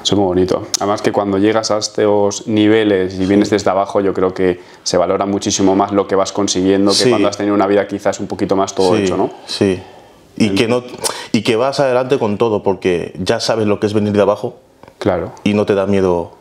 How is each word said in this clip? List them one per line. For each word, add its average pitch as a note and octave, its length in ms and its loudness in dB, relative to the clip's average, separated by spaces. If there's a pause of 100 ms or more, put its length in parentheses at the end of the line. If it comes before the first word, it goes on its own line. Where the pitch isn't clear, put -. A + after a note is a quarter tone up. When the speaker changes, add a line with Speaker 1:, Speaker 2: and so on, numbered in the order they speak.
Speaker 1:
eso - 120 0
es G2 40 2
muy G2+ 80 2
bonito. F2+ 360 0 (160)
Además G#2+ 240 -4
que A2+ 100 0
cuando G2+ 240 0
llegas G#2+ 340 2
a G#2 80 0
estos G#2 680 0
niveles G#2+ 760 2
y F#2+ 60 0
vienes G2+ 240 2
desde G2+ 180 0
abajo, G2 320 0
yo F#2+ 140 0
creo F#2 180 0
que F2+ 280 0 (240)
se - 120 -2
valora F#2+ 300 0
muchísimo G2 500 0
más G2+ 160 0
lo G2 140 2
que G2+ 80 -2
vas F#2+ 180 0
consiguiendo G2 600 2
que - 40 0
Speaker 2:
Sí. B2+ 140 2
Speaker 1:
cuando G2+ 180 2
has G2+ 80 -4
tenido G#2 180 -2
una G2+ 120 2
vida G2+ 200 2
quizás G2 340 -4
un G2+ 60 -6
poquito F#2+ 300 -2
más F#2+ 180 -2
todo F#2+ 220 2
Speaker 2:
Sí, G#2 60 0
Speaker 1:
hecho, F2+ 140 0
¿no? G2+ 140 -2 (160)
Speaker 2:
sí. F#2+ 360 0 (540)
Y G2 180 0
que A2 140 2
no, B2 140 0 (500)
y G#2+ 100 0
que A2 140 0
vas C3+ 240 0
adelante C3 380 0
con G#2 200 -2
todo, G#2+ 240 0
porque F#2 560 -2
ya G#2+ 220 -2
sabes A2+ 260 0
lo G2+ 140 2
que G#2+ 60 2
es G2+ 60 -2
venir G#2 220 0
de G2+ 80 4
abajo. G#2 340 0 (420)
Speaker 1:
Claro. F2+ 340 -2 (120)
Speaker 2:
Y G#2 80 2
no G#2 140 2
te G#2+ 80 2
da G2 120 2
miedo. F#2+ 440 0 (100)